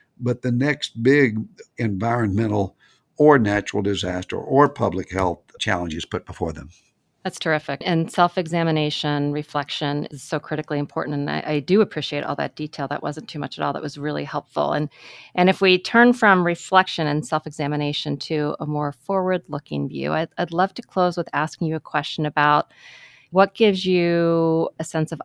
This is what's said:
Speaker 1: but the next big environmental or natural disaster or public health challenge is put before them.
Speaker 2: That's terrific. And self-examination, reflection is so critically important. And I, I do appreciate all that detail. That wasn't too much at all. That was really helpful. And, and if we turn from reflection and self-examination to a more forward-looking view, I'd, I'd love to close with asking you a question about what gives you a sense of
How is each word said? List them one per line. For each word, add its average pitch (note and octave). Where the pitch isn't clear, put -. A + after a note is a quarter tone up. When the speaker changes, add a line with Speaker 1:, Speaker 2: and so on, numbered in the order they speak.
Speaker 1:
but B2
the B2+
next B2+
big C3
environmental G#2+
or D3
natural G#2
disaster F#2
or C#3
public F#2+
health F#2
challenge F2
is E2
put -
before E2
them. D#2+
Speaker 2:
That's F#3
terrific. D3+
And E3
self-examination, D#3
reflection D3
is -
so D3+
critically D3+
important. D3+
And C#3+
I, D3
I D3+
do F3+
appreciate D3
all C#3+
that C#3+
detail. D3+
That C#3+
wasn't D3+
too -
much D3
at D3+
all. C#3+
That D3+
was D3
really D3
helpful. D3
And, D3+
and F3+
if F#3
we F#3
turn A#3
from F#3+
reflection F3
and D3+
self-examination D3
to D3
a D3
more D3
forward-looking D3+
view, D3
I'd, D#3+
I'd F3
love F3+
to -
close F3+
with E3
asking D3+
you D#3+
a D#3
question -
about D3
what G3
gives F#3+
you E3+
a D#3+
sense D#3+
of D#3